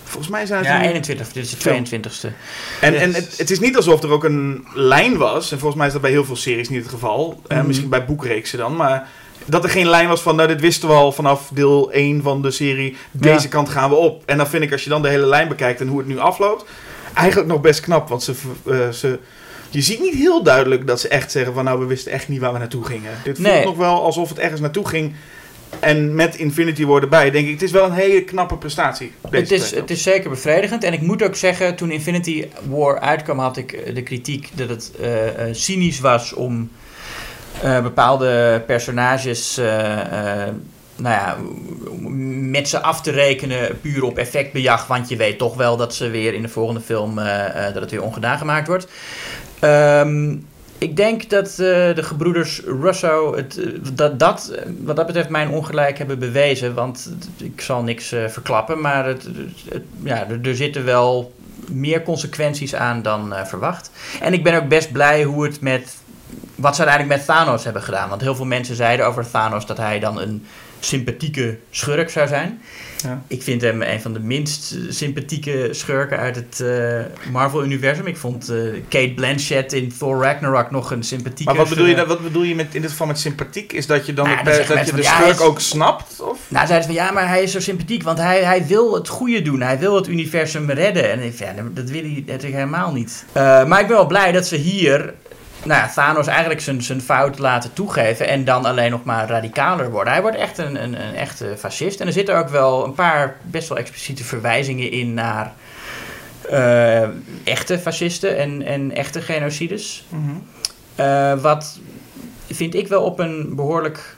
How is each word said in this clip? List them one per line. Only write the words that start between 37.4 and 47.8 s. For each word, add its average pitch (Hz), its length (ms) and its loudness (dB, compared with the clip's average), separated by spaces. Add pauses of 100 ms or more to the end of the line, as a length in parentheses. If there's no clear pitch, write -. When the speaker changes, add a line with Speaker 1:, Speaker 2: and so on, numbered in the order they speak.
Speaker 2:
eh, 127 200 2
bepaalde 120 840 4
personages, 123 880 0
eh, 110 420 0 (480)
eh, 107 60 -6 (420)
nou 120 200 0
ja, 98 220 0 (1120)
met 139 200 -2
ze 143 120 -2
af 160 200 -2
te 156 100 -4
rekenen, 131 720 0
puur 139 220 -2
op 120 140 -2
effectbejag, 127 680 0
want 123 220 -2
je 127 60 -4
weet 107 220 2
toch 117 180 -2
wel 120 220 2
dat 117 180 -2
ze 123 140 -4
weer 113 240 0
in 107 80 -6
de 113 80 -6
volgende 113 320 -4
film, 110 380 -2
eh, 101 260 0 (220)
eh, 101 60 -4
dat 101 80 -4